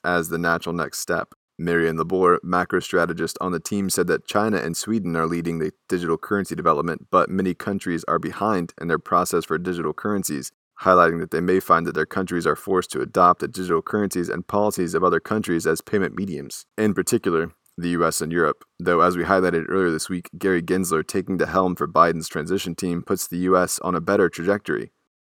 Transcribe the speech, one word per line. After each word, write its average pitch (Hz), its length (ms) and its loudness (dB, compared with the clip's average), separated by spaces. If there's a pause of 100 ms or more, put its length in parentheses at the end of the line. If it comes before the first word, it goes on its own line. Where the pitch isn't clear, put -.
as 85 260 0
the 85 100 -2
natural 85 360 0
next 78 240 -6
step. - 360 -4 (280)
Marion 82 360 2
Labor, 87 440 4
macro 90 380 0
strategist 85 580 -2
on 92 140 -2
the 82 80 -4
team, 98 300 -4
said 90 160 0
that 82 200 0
China 107 300 0
and 82 180 -4
Sweden 98 400 -2
are 82 120 2
leading 85 320 -2
the 78 140 -2 (180)
digital 87 260 0
currency 98 380 -4
development, 82 560 0
but 107 180 4
many 95 240 0
countries 90 560 -4
are 85 100 0
behind 87 640 -2
in 85 80 -6
their 82 100 2
process 90 460 0
for 80 140 -2
digital 87 340 -4
currencies, 87 600 -4 (280)
highlighting 85 400 6
that 85 120 -6
they 80 100 0
may 90 180 4
find 82 260 4
that 80 80 -2
their 78 120 0
countries 87 400 -2
are 76 100 2
forced 95 360 -2
to 67 100 -4
adopt 87 380 4
the 71 80 -4
digital 87 340 -2
currencies 95 480 -2
and - 160 -6
policies 101 480 0
of 92 100 2
other 85 160 2
countries 87 460 -2
as 82 160 0
payment 92 340 -2
mediums, 80 480 -8 (140)
in 107 160 2
particular, 87 580 0 (240)
the 87 140 -4
U 85 160 2
S 80 160 -2
and 80 100 -4
Europe, 82 320 0 (140)
though 87 240 2
as 90 160 4
we 85 60 0
highlighted 90 440 2
earlier 92 220 2
this 80 180 -4
week, 90 300 -6
Gary 92 240 2
Gensler 85 440 0
taking 95 300 -4
the 82 100 0
helm 92 300 0
for 80 100 -2
Biden's 82 420 2
transition 87 460 -4
team 87 280 -4
puts 95 240 -2
the 87 100 -8
U 90 220 4
S 90 220 0
on 90 140 -2
a 82 60 -2
better 92 300 2
trajectory. 85 600 -2 (280)